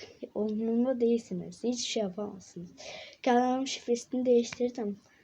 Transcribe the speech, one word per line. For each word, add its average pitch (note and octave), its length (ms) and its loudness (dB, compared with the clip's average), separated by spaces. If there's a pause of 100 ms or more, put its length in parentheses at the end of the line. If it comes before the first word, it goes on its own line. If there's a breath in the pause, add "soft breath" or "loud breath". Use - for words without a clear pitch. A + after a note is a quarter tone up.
(340)
umurumda A3+ 680 0
değilsiniz. A3 640 0
Hiçbir A#3+ 240 -2
şey A3 140 -2
yapamazsınız. F#3+ 680 -8 (560 loud breath)
Kanalımın B3+ 400 4
şifresini - 600 -2
değiştirdim. A#3+ 760 2 (240 soft breath)